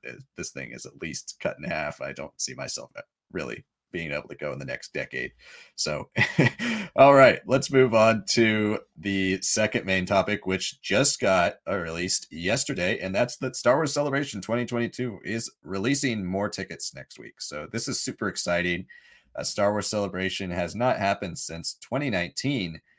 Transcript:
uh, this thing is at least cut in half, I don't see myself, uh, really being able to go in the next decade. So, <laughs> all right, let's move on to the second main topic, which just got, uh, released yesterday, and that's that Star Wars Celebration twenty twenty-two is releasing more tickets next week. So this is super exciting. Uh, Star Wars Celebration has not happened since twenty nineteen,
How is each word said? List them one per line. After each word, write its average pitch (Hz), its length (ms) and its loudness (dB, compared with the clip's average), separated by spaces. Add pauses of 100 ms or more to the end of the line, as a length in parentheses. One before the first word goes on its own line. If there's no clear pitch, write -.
uh, 62 80 -12 (220)
this 85 160 -10
thing 65 200 -12
is - 140 -14
at - 160 -20
least - 380 -10
cut - 180 -4
in 71 60 -14
half, 76 380 -6
I 67 100 -6
don't 69 280 -12
see - 140 -6
myself, 65 440 -10
uh, - 40 -12 (300)
really 69 320 -8 (280)
being 82 200 -6
able 73 160 -6
to - 80 -16
go 73 160 -6
in 67 80 -8
the 67 60 -10
next 65 260 -10
decade. 65 400 -8 (460)
So, - 320 -4 (440)
<laughs> 220 440 -6
all 139 160 12
right, 131 320 10
let's 135 260 0
move 131 220 6
on 110 380 6
to 107 480 4 (180)
the 95 440 0
second 107 440 0
main 95 200 2
topic, 101 400 2
which - 360 -4
just 117 400 2
got, 92 440 4
uh, 101 120 -2
released 85 520 -4
yesterday, 92 680 -2
and 92 160 -6
that's 123 220 0
that 131 180 -6
Star - 200 4
Wars 147 180 0
Celebration 139 480 -2
twenty 117 240 -2
twenty-two 120 580 -4
is 113 260 -4 (140)
releasing 110 640 -2
more 98 240 -2
tickets - 440 -8
next - 260 -18
week. 57 200 -20
So 76 320 -10
this 113 160 -4
is - 140 -4
super 110 260 -4
exciting. 87 580 0 (480)
Uh, - 100 -8
Star 104 280 0
Wars 104 160 -2
Celebration 95 640 -4
has 87 240 -4
not 120 220 0
happened 98 400 -2
since - 420 -8
twenty 139 300 -4
nineteen, 92 720 -4 (180)